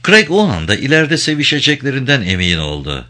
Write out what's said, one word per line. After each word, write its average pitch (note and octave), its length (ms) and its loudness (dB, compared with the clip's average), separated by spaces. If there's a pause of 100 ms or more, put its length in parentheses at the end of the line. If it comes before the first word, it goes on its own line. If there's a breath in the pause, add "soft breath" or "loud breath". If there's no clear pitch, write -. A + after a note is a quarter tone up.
Craig F#3+ 240 4
o G3+ 180 2
anda F2 260 -2
ileride D3+ 420 2
sevişeceklerinden C#3 1040 0
emin F2+ 360 0
oldu. D2 520 -6